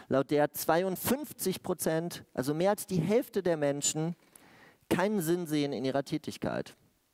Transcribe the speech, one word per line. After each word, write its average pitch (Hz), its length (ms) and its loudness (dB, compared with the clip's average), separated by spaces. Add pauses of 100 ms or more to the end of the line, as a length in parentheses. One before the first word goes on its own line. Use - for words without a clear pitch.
laut 135 240 0
der 147 220 4
zweiundfünfzig 190 1120 0
Prozent, 165 580 -2 (120)
also 135 200 0
mehr 180 160 2
als 208 160 -2
die 185 140 0
Hälfte 208 420 0
der 175 140 2
Menschen, 147 580 0 (720)
keinen 202 340 2
Sinn 170 260 0
sehen 143 240 0
in 127 120 -4
ihrer 135 200 0
Tätigkeit, - 720 -6 (380)